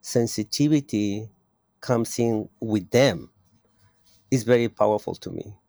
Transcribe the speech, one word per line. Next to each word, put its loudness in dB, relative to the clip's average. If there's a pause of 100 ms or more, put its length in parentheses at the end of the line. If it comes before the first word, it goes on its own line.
sensitivity 0 (520)
comes -2
in 0 (100)
with -2
them 2 (1000)
is 0
very 2
powerful -2
to -14
me. -12 (140)